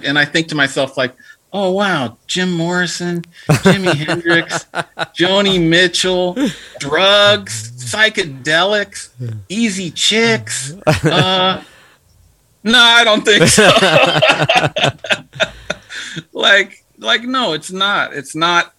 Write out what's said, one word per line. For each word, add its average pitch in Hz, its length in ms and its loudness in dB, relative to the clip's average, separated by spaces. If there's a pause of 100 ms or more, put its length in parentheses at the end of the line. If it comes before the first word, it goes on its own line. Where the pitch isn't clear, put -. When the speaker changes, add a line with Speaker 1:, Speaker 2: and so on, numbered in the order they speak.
Speaker 1:
and 143 140 -2
I 143 80 2
think 165 220 -2
to 160 60 -8
myself, 139 440 -2
like, 127 160 -2 (380)
Oh, 190 200 -2
wow. 180 440 -2 (120)
Jim 185 240 -2
Morrison, 175 720 -4 (240)
Jimi 185 460 2
Speaker 2:
<laughs> 147 120 -4
Speaker 1:
Hendrix, 170 600 -2 (520)
Joni 190 500 2
Mitchell, 180 680 0 (420)
drugs, 196 960 0 (200)
psychedelics, 196 1160 -2 (400)
easy 196 420 -4
chicks. 220 840 0 (140)
Uh, 185 760 0 (1000)
no, 226 160 2
I 233 260 6
don't 220 200 2
think 202 240 4
so. 208 200 6
<laughs> - 1700 0 (920)
Like, 196 520 0 (140)
like, 226 240 -2
no, 247 300 -2
it's 156 180 -8
not. 190 440 -2
It's 139 200 -12
not, 170 440 0